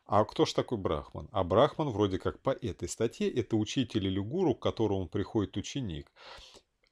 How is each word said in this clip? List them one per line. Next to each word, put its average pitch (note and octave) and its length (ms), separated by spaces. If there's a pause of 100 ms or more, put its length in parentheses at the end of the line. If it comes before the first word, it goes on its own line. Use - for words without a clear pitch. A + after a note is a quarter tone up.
А G#2+ 180
кто - 200
ж - 80
такой B2 260
Брахман? D#2+ 540
А F#2+ 120
Брахман B2 460
вроде G2+ 280
как - 220
по C#3 100
этой F#2+ 380
статье D#3 420
это A2+ 260
учитель G#2+ 500
или F#2+ 140
гуру, C#3 340
к - 80
которому G2 460
приходит G2+ 480
ученик. F#2+ 540 (800)